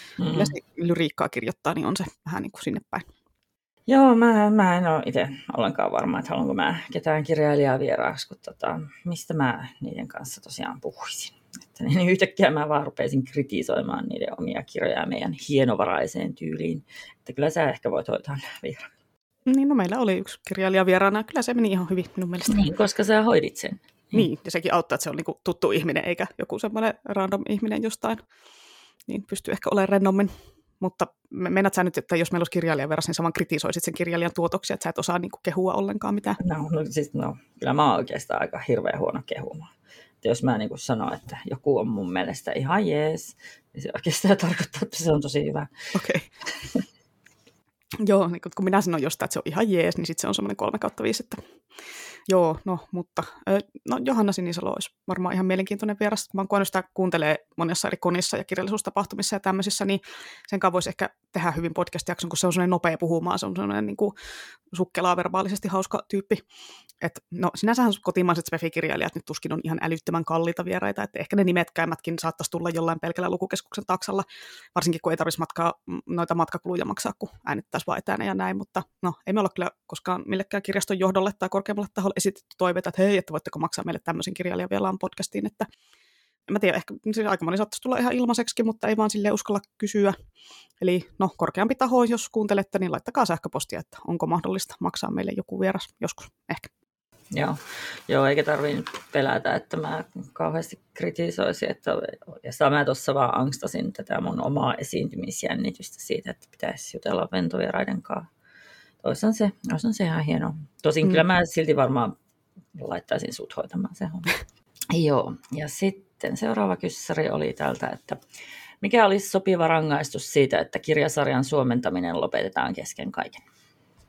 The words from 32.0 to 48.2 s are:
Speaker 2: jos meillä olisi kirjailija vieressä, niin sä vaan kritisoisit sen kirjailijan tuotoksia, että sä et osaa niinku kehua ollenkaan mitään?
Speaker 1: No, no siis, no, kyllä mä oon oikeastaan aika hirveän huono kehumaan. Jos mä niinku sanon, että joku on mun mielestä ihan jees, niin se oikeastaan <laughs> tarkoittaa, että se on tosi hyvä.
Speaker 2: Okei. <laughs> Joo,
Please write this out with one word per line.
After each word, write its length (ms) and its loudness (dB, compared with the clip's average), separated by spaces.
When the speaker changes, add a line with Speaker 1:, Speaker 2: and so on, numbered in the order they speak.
Speaker 2:
jos 160 2
meillä 100 2
olisi 80 -2
kirjailija 380 0
vieressä, 220 -2
niin 40 -2
sä 80 -2
vaan 100 2
kritisoisit 520 -2
sen 100 -2
kirjailijan 400 0
tuotoksia, 400 0
että 100 -6
sä 60 -2
et 80 -6
osaa 200 0
niinku 240 -6
kehua 320 0
ollenkaan 400 -2
mitään? 300 -2
Speaker 1:
No, 120 0
no 200 0
siis, 240 -2
no, 220 -4
kyllä 120 0
mä 160 4
oon 80 4
oikeastaan 440 -4
aika 280 -4
hirveän 300 0
huono 280 -2
kehumaan. 500 -10
Jos 180 0
mä 160 2
niinku 180 -6
sanon, 380 -2
että 240 -12
joku 280 2
on 100 0
mun 240 -2
mielestä 400 -4
ihan 340 0
jees, 500 -2
niin 100 -12
se 120 -8
oikeastaan 480 4
<laughs> 40 2
tarkoittaa, 360 -4
että 160 -6
se 140 2
on 80 4
tosi 240 0
hyvä. 220 -2
Speaker 2:
Okei. 260 -2
<laughs> 200 -6
Joo, 200 6